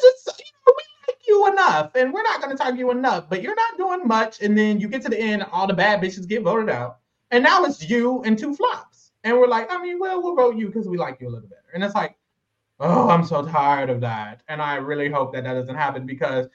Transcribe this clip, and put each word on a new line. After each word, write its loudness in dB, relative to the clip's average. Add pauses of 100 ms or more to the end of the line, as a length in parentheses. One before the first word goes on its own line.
just, 6 (120)
you -20 (220)
know, 10
we -10 (300)
like -12
you 6
enough, 2
and 2
we're -4
not 0
gonna -6
target -2
you 0
enough, -2
but -2
you're -6
not -2
doing -2
much." 0
And 2
then 2
you -4
get -6
to -6
the -2
end, -2
all 0
the -2
bad 2
bitches -8
get -4
voted 0
out, -6 (320)
and 2
now 4
it's -6
you 0
and 2
two -6
flops. -6 (120)
And 2
we're 6
like, 0
"I -4
mean, -8
well, -4
we'll -4
vote 4
you -4
'cause -6
we -4
like -6
you -12
a -10
little -14
better." -20 (120)
And -4
it's -6
like, -2 (640)
oh, 4
I'm 6
so -2
tired 2
of -2
that. -8
And -8
I -4
really -4
hope -2
that -6
that -4
doesn't -6
happen, -4
because -4